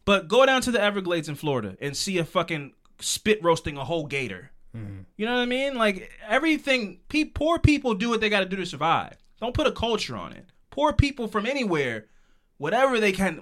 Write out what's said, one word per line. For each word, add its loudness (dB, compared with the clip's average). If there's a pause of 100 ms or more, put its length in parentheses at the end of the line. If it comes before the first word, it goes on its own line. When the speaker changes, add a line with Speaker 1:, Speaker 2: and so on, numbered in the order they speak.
Speaker 1:
but 2
go 6
down 4
to 0
the 2
Everglades -2
in -8
Florida -4
and -6
see -2
a 0
fucking -4 (260)
spit 0
roasting 0
a -8
whole -2
gator. -8 (240)
Speaker 2:
Mm-hmm. -12 (180)
Speaker 1:
You -4
know -2
what 0
I 0
mean? -2
Like, 0 (160)
everything, 0 (100)
pe-, 0
poor 0
people 4
do -2
what 0
they 0
gotta 2
do -6
to -4
survive. -2 (240)
Don't -6
put 2
a 2
culture -4
on -10
it. -20 (240)
Poor 2
people 2
from -2
anywhere, -2 (520)
whatever 2
they 2
can, -2